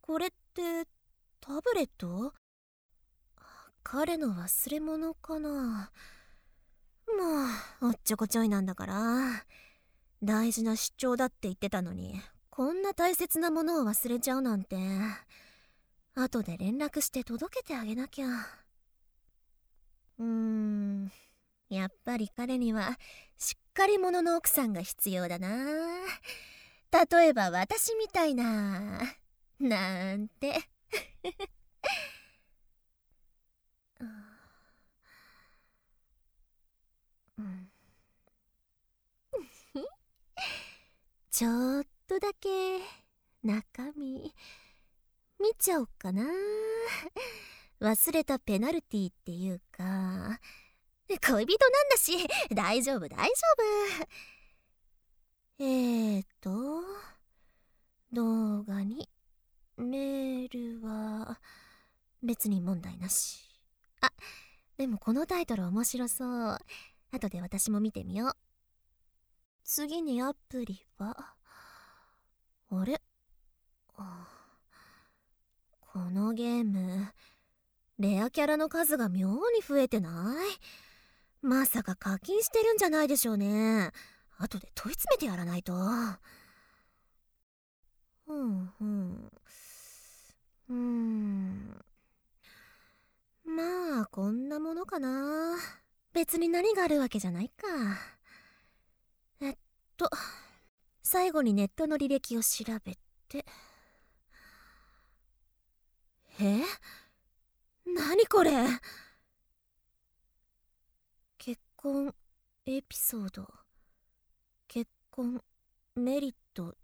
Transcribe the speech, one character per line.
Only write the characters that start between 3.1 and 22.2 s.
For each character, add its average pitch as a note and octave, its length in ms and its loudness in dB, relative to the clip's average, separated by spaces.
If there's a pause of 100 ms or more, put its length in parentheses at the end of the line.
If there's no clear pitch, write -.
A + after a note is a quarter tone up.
彼 D#4+ 360 -2
の B3 160 0
忘 F3+ 360 -2
れ D4 100 -2
物 D#4 340 -4
か D#4 240 -8
な。 C4 520 -4 (1200)
も E4 380 2 (340)
う、 A#3+ 80 2
お - 40 4
っ - 20 0 (100)
ち - 80 2
ょ G#3+ 60 0
こ A3 100 0
ち A#3 100 0
ょ A3+ 60 4
い G#3+ 60 4
な G3+ 100 2
ん F#3+ 60 -2
だ F#3 80 -4
か F#3+ 100 -8
ら。 A3+ 600 -2 (760)
大 A3 300 2
事 A3 100 -2
な A3 140 2
出 - 220 -4
張 B3 180 2
だ B3+ 80 2
っ B3+ 60 0
て - 140 -20
言 F#3 80 -2
っ - 20 -4
て G3 160 -4
た F#3+ 100 0
の F3+ 140 -4
に、 F#3 260 -8 (300)
こ C4+ 200 -2
ん F#4 120 -2
な G4 100 0
大 F4 220 2
切 F4 240 0
な E4 120 2
も D#4+ 120 2
の D#4+ 180 2
を A#3+ 60 2
忘 G#3+ 240 0
れ A#3+ 100 0
ち C4 100 0
ゃ B3+ 40 2
う C4+ 80 0
な A3+ 160 2
ん F#3+ 40 -2
て。 G3 140 -6 (1400)
後 B3+ 280 0
で E3+ 160 -6
連 G3+ 180 0
絡 D4 240 -2
し - 80 0
て B3+ 160 -4
届 D4 360 -6
け - 40 -14
て D#4 100 -6
あ A#3+ 80 -4
げ G#3+ 120 -4
な B3+ 140 -4
き - 140 -8
ゃ。 C4 40 -2 (1900)
う A3+ 40 -6
ー - 0 -
ん、 G#3+ 880 0 (600)
や F#3+ 160 -2
っ F#3+ 60 -8 (120)
ぱ A#3+ 140 -2
り G#3+ 100 -2